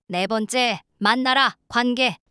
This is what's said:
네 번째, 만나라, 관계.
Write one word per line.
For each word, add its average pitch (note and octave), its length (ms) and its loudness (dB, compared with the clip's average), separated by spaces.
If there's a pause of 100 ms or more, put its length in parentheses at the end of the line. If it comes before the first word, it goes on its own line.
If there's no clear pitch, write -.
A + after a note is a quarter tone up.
네 F3+ 180 -4
번째, A3 560 -2 (160)
만나라, B3+ 600 2 (100)
관계. B3 500 0 (140)